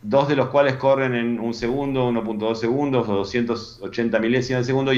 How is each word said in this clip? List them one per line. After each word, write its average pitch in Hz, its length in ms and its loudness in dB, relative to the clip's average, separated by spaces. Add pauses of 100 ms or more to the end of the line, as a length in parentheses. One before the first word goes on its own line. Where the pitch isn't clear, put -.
dos 135 260 2
de 147 80 2
los 127 120 0
cuales 139 260 4
corren 135 400 2
en 120 260 -2
un 113 140 -4
segundo, 131 540 -2
uno 117 160 0
punto 110 220 -4
dos 113 140 -2
segundos 127 480 0
o 101 80 0
doscientos 117 680 -4
ochenta 113 360 -2
milésimas 123 440 0
de - 20 -2
segundo, 135 280 0
y 127 60 4